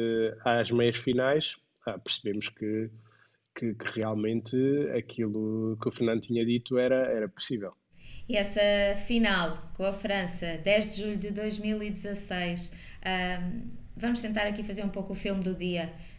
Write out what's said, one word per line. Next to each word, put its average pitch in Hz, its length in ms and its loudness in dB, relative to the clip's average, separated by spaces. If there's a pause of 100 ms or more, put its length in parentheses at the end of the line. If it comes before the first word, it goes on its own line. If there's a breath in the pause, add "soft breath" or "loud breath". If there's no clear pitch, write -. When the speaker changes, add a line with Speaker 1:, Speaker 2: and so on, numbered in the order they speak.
(440)
Speaker 1:
às 117 260 4
meias 120 260 4
finais, 131 580 2 (320)
ah, 104 120 -4
percebemos - 500 -4
que, 110 420 -4 (680 soft breath)
que, 113 180 -2
que - 260 -6
realmente 110 560 0 (400)
aquilo 110 840 -2
que 120 80 0
o 110 40 -2
Fernando 113 300 2
tinha 117 220 0
dito 120 340 2
era, 127 180 4 (100)
era 113 220 0
possível. 101 440 -6 (560 loud breath)
Speaker 2:
E - 80 0
essa 202 600 4 (100)
final 196 720 2
com 190 80 -2
a 196 80 2
França, 185 720 -2
dez 208 240 6
de 202 140 -4
julho 208 160 -2
de 208 120 -4
dois 214 280 -4
mil 214 240 -2
e 208 80 -4
dezasseis, 180 800 -4 (320 loud breath)
ahm, 180 640 -2 (280)
vamos 240 240 0
tentar 214 260 0
aqui 208 160 -2
fazer 208 220 -4
um 202 40 0
pouco 190 240 -4
o 185 40 -4
filme 196 260 -2
do 185 120 0
dia. 175 380 -2 (260 loud breath)